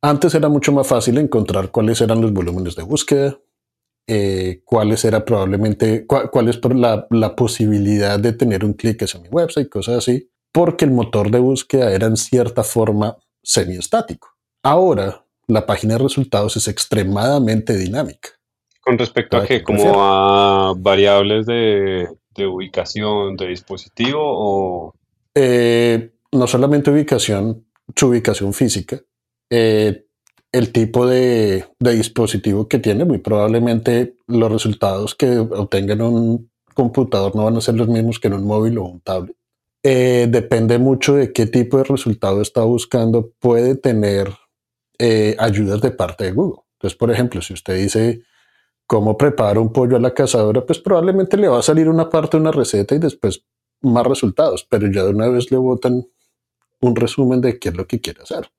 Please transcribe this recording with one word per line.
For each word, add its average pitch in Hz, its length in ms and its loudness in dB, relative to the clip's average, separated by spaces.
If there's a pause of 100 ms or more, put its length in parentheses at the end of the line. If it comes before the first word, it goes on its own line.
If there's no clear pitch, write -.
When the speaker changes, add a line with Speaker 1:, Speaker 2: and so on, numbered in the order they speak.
Speaker 1:
Antes 147 340 2
era 151 140 2
mucho 143 240 2
más 135 120 2
fácil 120 320 0
encontrar 101 540 -2
cuáles 113 300 0
eran 113 200 2
los 110 120 0
volúmenes 90 420 -4
de 87 80 -12
búsqueda, 139 560 -2 (680)
eh, 95 580 -2
cuáles 110 400 0
era 110 180 2
probablemente, 107 800 -2
cua-, 139 240 -2
cuál 117 200 2
es 113 80 -2
por 123 180 0
la, 117 340 0
la 110 280 0
posibilidad 104 840 0
de 113 140 0
tener 107 320 -2
un 104 80 -2
clic 110 280 -4
hacia 90 200 -8
mi 85 80 -20
website, 151 400 -2
cosas 117 300 -4
así, 123 300 -4 (220)
porque 170 340 2
el 139 60 2
motor 113 400 0
de 123 80 2
búsqueda 127 540 2
era 104 140 0
en 113 100 0
cierta 117 460 0
forma 110 520 -2 (280)
semiestático. 92 840 -4 (340)
Ahora, 147 640 2 (220)
la 110 180 2
página 107 280 -2
de 120 100 0
resultados 113 540 -2
es 107 100 -4
extremadamente 110 1080 -2
dinámica. 98 520 -6 (540)
Speaker 2:
¿Con 123 140 0
respecto 117 400 -2
a - 20 2
Speaker 1:
¿Para 101 80 -2
Speaker 2:
qué? 127 120 2
Speaker 1:
qué - 40 -8
Speaker 2:
¿Como 104 160 0
Speaker 1:
prefiero? 101 220 4
Speaker 2:
a 101 760 2
variables 107 680 4
de, 101 640 0 (280)
de 98 120 -4
ubicación 95 880 -6
de 92 120 -8
dispositivo 107 720 -6
o? 98 720 -4 (420)
Speaker 1:
Eh, 120 760 2 (200)
no 127 160 2
solamente 143 440 2
ubicación, 113 760 -2 (300)
su 139 120 2
ubicación 110 460 0
física, 120 480 -4 (480)
eh, 107 560 0 (480)
el 117 180 0
tipo 117 340 0
de, 120 600 2 (140)
de 123 140 2
dispositivo 107 720 -2
que 139 120 0
tiene, 110 260 0
muy 143 120 0
probablemente 117 1000 0 (120)
los 113 240 0
resultados 104 640 -4
que 123 220 0
obtenga 101 560 -2
en 107 80 -2
un 117 480 0 (240)
computador 110 600 0
no 107 100 0
van 113 120 0
a 113 40 -2
ser 117 140 -2
los 113 140 0
mismos 113 300 -2
que - 100 -2
en 98 60 -2
un 98 100 -6
móvil 110 320 0
o 98 80 -6
un 87 160 -16
tablet. 92 340 -8 (480)
Eh, 127 460 2
depende 117 500 2
mucho 135 360 2
de 135 180 0
qué 113 120 0
tipo 123 320 0
de 131 60 2
resultado 104 580 -2
está 117 220 -2
buscando, 113 760 0
puede 123 360 2
tener, 104 560 0 (680)
eh, 110 380 2
ayudas 107 440 0
de 123 100 0
parte 90 340 -6
de 92 60 -4
Google. 147 300 -2 (160)
Entonces, 95 200 -8
por 120 140 0
ejemplo, 117 300 -2
si - 120 -12
usted 92 240 -6
dice, 110 440 0 (640)
"¿Cómo 107 300 2
preparo 113 440 2
un 113 100 0
pollo 127 260 2
a - 20 4
la 127 140 0
cazadora?", 117 520 0
pues 160 140 -4
probablemente 190 580 0
le 202 120 2
va 120 100 2
a 113 40 -2
salir 160 240 2
una 160 220 2
parte 156 280 0
de 156 40 2
una 156 100 0
receta 120 440 0
y 156 40 0
después 127 440 -4 (380)
más 120 260 2
resultados, 131 600 0
pero 101 240 0
ya 98 120 -2
de 98 80 0
una 107 180 0
vez 123 220 -2
le 131 60 2
botan 127 500 -2 (720)
un 226 140 2
resumen 127 460 0
de 120 180 -2
qué 98 100 -6
es 85 80 -8
lo 95 80 -8
que 117 160 -6
quiere - 220 -12
hacer. - 360 -10